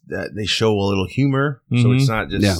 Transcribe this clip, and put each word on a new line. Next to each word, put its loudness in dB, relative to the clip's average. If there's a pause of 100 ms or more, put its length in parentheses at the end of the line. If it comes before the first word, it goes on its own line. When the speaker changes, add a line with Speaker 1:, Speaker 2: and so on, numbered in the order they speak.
Speaker 1:
that -6
they -6
show 2
a 0
little 0
humor. -2
So 0
Speaker 2:
Mm-hmm. 4
Speaker 1:
it's 2
not -4
just, -2
Speaker 3:
Yeah. 2